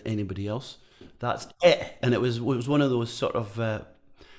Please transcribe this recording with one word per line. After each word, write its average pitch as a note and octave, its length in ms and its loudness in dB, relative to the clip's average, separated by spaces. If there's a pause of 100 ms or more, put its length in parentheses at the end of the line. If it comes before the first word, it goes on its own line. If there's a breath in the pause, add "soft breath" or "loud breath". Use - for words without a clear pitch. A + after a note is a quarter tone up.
anybody G2+ 420 -4
else. A#2 300 -8 (420 loud breath)
That's - 280 -4 (160)
it." - 380 4
And B2 120 4
it G2+ 80 4
was, A#2+ 160 0
it A#2+ 60 -6
was A#2+ 240 0
one D3 140 4
of C#3 80 4
those A#2 220 0
sort - 240 -2
of, A2 240 -4
uh, A2 220 -2 (580 soft breath)